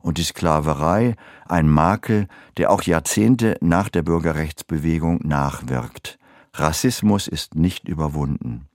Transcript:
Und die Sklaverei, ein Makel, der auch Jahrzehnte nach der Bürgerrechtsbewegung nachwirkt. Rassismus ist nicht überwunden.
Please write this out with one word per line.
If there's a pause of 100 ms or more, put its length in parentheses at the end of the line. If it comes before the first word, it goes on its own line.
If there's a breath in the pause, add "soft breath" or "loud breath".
Und
die
Sklaverei, (320 loud breath)
ein
Makel, (300 loud breath)
der
auch
Jahrzehnte
nach
der
Bürgerrechtsbewegung
nachwirkt. (360 soft breath)
Rassismus
ist
nicht
überwunden.